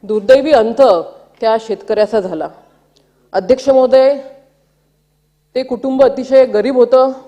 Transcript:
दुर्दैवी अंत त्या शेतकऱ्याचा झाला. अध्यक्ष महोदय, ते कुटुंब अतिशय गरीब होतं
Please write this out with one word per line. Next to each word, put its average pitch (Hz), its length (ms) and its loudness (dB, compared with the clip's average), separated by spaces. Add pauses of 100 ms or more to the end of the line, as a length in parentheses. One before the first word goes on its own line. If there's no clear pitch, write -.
दुर्दैवी 220 480 0
अंत 233 300 0 (600)
त्या 220 180 -2
शेतकऱ्याचा 214 600 -4
झाला. 170 280 -8 (840)
अध्यक्ष 240 360 -2
महोदय, 262 480 2 (1400)
ते 254 80 -4
कुटुंब 262 400 -4
अतिशय 262 420 0
गरीब 220 300 -2
होतं 254 360 2 (160)